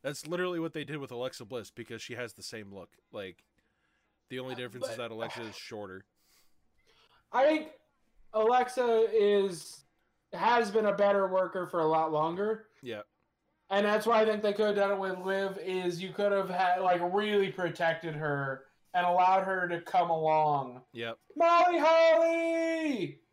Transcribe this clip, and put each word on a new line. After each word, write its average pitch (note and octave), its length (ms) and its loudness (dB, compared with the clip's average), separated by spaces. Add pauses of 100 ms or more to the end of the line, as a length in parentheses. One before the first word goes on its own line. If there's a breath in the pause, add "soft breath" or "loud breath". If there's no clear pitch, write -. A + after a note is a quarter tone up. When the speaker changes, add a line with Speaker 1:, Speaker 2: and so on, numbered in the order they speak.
Speaker 1:
That's C#3+ 240 -8
literally F3 320 -4
what E3 120 -6
they D3+ 120 -8
did D3 140 -10
with C3+ 120 -12
Alexa B2 360 -8
Bliss, A2+ 260 -10
because A2+ 280 -12
she - 140 -12
has A#2 200 -10
the - 100 -20
same G#2 280 -14
look. F#2+ 180 -16 (220)
Like, F#2+ 300 -12 (880)
the B2+ 100 -10
only B2+ 140 -10
Speaker 2:
Uh, B2 40 -12
Speaker 1:
difference B2 280 -10
is - 100 -10
Speaker 2:
but - 20 -14
Speaker 1:
that A#2 120 -8
Alexa A2+ 320 -8
is G#2+ 140 -12
shorter. G2 480 -14 (1300 soft breath)
Speaker 2:
I C4 140 4
think D#4 220 2 (680)
Alexa A#3 760 2
is, G3+ 760 0 (500)
has A3+ 360 2
been G#3+ 140 2
a G3+ 100 2
better G3+ 340 4
worker F#3 380 -2
for F3 140 -2
a D#3 60 2
lot D#3+ 260 2
longer. F#3 540 -2 (160)
Speaker 1:
Yeah. A2 200 -10 (680)
Speaker 2:
And G3+ 160 2
that's G#3+ 200 2
why A3+ 140 4
I A3 60 6
think G#3+ 160 0
they G#3 100 2
could G#3+ 140 0
have G3+ 100 0
done G3 160 2
it G3 60 -2
with F#3 220 -4
Liv, G3 440 -2
is F3+ 380 -4
you F#3 100 -8
could G3+ 200 0
have F#3+ 180 0
had, F3+ 320 0
like, F3+ 180 2 (100)
really G3+ 400 0
protected E3 680 -4
her C#3 480 -4 (280 soft breath)
and F3+ 140 0
allowed F#3 380 4
her F#3 220 -2
to E3+ 140 -4
come E3+ 300 0
along. D3+ 720 0 (100)
Speaker 1:
Yep. A#2 240 -8 (180)
Speaker 2:
Molly E4+ 440 4
Holly! E4 1400 2 (120)